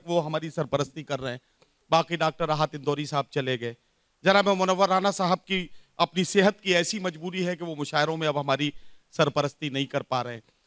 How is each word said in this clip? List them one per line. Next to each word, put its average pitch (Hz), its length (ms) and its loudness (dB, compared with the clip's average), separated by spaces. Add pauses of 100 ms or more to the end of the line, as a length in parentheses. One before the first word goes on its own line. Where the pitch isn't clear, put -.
वो 170 120 2
हमारी 156 300 -2
सरपरस्ती 147 540 -4
कर 139 160 -6
रहे 127 140 -6
हैं, 127 80 -12 (500)
बाकी 165 260 4
डॉक्टर 160 300 0
राहत 151 280 0
इंदौरी 143 300 -2
साहब 139 280 -2
चले 131 240 -2
गए। 117 180 -8 (480)
जनाब 196 260 4
मुनव्वर 185 400 2
राना 190 220 2
साहब 185 280 0
की 185 300 -4 (300)
अपनी 170 260 0
सेहत 202 340 4
की 190 140 -2
ऐसी 175 260 0
मजबूरी 180 440 -6
है 175 120 -2
कि 160 80 -10
वो 165 120 -6
मुशायरों 151 420 0
में 160 100 -2
अब 143 100 0
हमारी 143 360 0 (380)
सरपरस्ती 143 580 0
नहीं 135 160 -2
कर 135 160 -4
पा 123 200 -2
रहे 120 140 -10
हैं। 110 80 -18 (240)